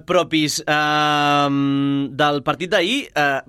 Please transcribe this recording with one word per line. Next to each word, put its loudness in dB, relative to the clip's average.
propis, 0
ehm, 0
del 0
partit -4
d'ahir. 0
Eh, 0